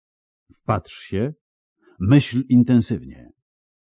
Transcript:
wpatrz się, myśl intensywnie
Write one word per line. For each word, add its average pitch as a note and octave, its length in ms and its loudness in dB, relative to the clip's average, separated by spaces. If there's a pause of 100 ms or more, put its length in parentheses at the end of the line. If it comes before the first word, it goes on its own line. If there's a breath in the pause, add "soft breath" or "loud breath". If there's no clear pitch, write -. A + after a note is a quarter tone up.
(560)
wpatrz - 460 -6
się, B2 320 -6 (680 soft breath)
myśl B2+ 500 2
intensywnie A#2 800 0 (520)